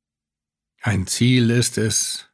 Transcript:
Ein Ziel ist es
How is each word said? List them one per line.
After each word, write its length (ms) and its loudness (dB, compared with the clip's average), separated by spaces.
Ein 240 -2
Ziel 460 2
ist 260 0
es 560 -4